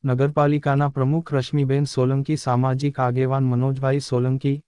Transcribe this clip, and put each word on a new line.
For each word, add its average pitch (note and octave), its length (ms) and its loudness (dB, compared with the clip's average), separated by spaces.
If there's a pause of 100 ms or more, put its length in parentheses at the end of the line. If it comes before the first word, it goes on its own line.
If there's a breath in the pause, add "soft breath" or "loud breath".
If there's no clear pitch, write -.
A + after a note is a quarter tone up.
નગરપાલિકાના D3 840 2
પ્રમુખ C#3+ 440 -2
રશ્મિબેન C#3 500 0
સોલંકી, C3+ 520 0
સામાજિક C3 640 0
આગેવાન C3 440 0
મનોજભાઈ C3 560 0
સોલંકી C3+ 680 -2